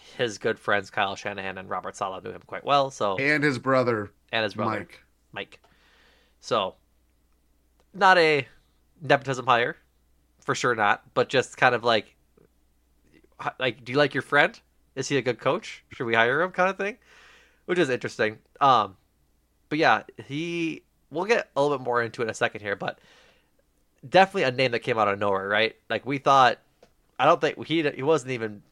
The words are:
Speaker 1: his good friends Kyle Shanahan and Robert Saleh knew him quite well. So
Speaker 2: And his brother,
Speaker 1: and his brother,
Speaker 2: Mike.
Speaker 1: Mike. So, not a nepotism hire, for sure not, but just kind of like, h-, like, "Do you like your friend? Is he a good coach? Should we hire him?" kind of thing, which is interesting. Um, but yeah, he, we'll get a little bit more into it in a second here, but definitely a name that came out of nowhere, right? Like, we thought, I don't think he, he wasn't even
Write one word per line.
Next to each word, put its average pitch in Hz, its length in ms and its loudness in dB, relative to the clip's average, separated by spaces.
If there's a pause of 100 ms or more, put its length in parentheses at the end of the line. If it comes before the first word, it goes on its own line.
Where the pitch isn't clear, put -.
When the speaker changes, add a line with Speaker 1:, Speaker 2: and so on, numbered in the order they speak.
(180)
Speaker 1:
his 113 200 -4
good 113 220 -2
friends 101 300 -2
Kyle 98 260 -2
Shanahan 95 420 -10
and 95 120 -14
Robert 95 260 -8
Saleh 95 280 -8
knew 101 80 -12
him 92 160 -16
quite - 160 -12
well. 139 260 0
So 101 280 -2
Speaker 2:
And 143 260 0
his 135 160 0
brother, 120 520 0 (200)
Speaker 1:
and 113 120 -2
his 104 100 -4
brother, 107 260 -4
Speaker 2:
Mike. - 240 -18 (300)
Speaker 1:
Mike. - 260 -14 (800)
So, 101 360 -2 (1160)
not 185 240 4
a 156 300 2 (540)
nepotism 131 440 0
hire, 123 300 2 (640)
for 135 160 -4
sure 123 200 0
not, 107 280 0 (100)
but 127 160 0
just - 280 -2
kind 127 180 4
of 110 80 -4
like, 113 320 0 (1300)
h-, 127 160 -6
like, 123 240 -4
"Do 117 80 -12
you 131 60 -2
like 143 160 2
your 135 100 -4
friend? 156 360 0 (360)
Is 131 120 -6
he 143 100 0
a 127 40 0
good 120 180 -2
coach? - 520 -4
Should 131 140 -8
we 113 100 -4
hire 120 260 4
him?" 180 100 -2
kind 180 180 0
of 190 80 -6
thing, 202 200 -6 (680)
which 180 140 -2
is 147 100 2
interesting. 117 480 -4 (240)
Um, 113 340 4 (760)
but 156 100 -2
yeah, 120 240 4 (220)
he, 165 580 -6 (260)
we'll 165 160 -6
get 220 300 -2
a 139 60 2
little 143 160 0
bit 127 60 -10
more 120 180 0
into 117 200 -6
it 117 40 -4
in 110 40 -4
a 107 60 -6
second 113 260 -2
here, 101 140 -4
but - 240 -8 (1080)
definitely 185 360 2
a 131 80 0
name 127 200 0
that 117 80 -2
came 120 180 -4
out 104 100 2
of 98 100 0
nowhere, 98 300 -2
right? 107 280 0 (140)
Like, 113 160 -4
we 135 140 -4
thought, 135 400 6 (580)
I 127 80 2
don't 165 160 4
think 143 240 -4
he, 151 240 -2
he - 140 -8
wasn't 135 280 0
even 110 300 -8 (100)